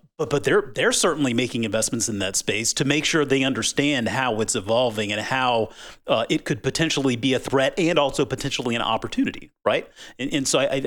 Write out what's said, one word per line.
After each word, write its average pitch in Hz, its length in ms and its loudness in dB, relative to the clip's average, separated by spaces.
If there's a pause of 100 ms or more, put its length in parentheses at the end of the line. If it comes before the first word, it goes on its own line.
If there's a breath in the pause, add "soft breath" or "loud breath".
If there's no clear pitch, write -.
(180)
but, 156 120 -4
but 143 140 0
they're, 170 300 2
they're 202 180 0
certainly 147 400 2
making 120 300 0
investments 110 460 -2
in 107 100 -4
that 95 160 -2
space 107 400 0
to 151 100 0
make 147 200 2
sure 151 200 2
they 135 200 2
understand 127 640 0
how 117 320 0
it's 107 160 0
evolving 110 560 0
and 104 80 -2
how, 120 500 0 (380 loud breath)
uh, 117 200 2
it 160 160 0
could 139 180 -2
potentially 135 540 0
be 127 180 2
a 120 40 2
threat 135 400 0
and 165 220 2
also 139 240 0
potentially 123 500 -4
an 117 80 0
opportunity, - 720 -4 (120)
right? 120 240 2 (300 loud breath)
And, 135 160 -4
and 135 140 0
so 151 100 2
I, 131 60 2
I, 139 220 0